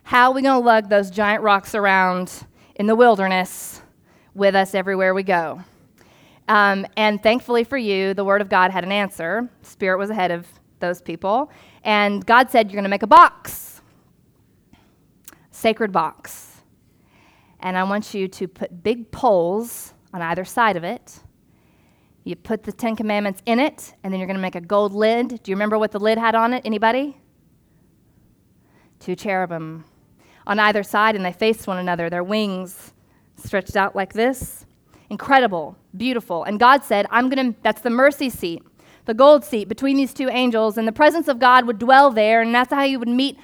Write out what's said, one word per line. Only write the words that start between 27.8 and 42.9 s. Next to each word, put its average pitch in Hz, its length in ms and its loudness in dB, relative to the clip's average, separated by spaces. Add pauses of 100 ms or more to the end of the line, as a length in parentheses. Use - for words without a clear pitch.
Two 180 160 -8
cherubim 170 680 -6 (600)
on 202 140 -2
either 208 240 2
side, 214 320 0
and 190 80 -6
they 180 100 -6
faced 220 340 -2
one 190 100 -6
another. 175 320 -4
Their 175 140 -4
wings 190 680 -6 (520)
stretched - 320 -6
out 196 200 0
like 190 180 -6
this. 247 520 -4 (440)
Incredible, 208 680 0 (180)
beautiful. 214 480 -4
And 208 160 -6
God 254 240 4
said, 202 280 0
"I'm 247 180 0
gonna," 254 320 -2
that's 214 200 -2
the 254 80 -4
mercy 269 400 2
seat, 170 340 -8 (420)
the 233 80 -4
gold 285 300 6
seat 208 240 -6
between 269 300 -2
these 269 160 -2
two 262 160 -4
angels, 220 480 0
and 226 100 -2
the 226 40 -2
presence 302 360 2
of 262 120 -2
God 254 280 6
would 240 100 -4
dwell 262 320 6
there, 220 320 2
and 233 140 0
that's 247 160 0
how 277 120 0
he 269 140 -2